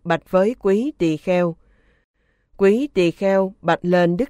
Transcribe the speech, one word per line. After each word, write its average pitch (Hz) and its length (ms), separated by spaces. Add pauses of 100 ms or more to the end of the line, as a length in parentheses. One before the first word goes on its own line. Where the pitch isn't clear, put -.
bạch 165 280
với 202 280
quý 214 380
tỳ 160 200
kheo. 180 380 (1000)
Quý 214 300
tỳ 175 240
kheo 196 500
bạch 165 200
lên 175 360
Đức 254 120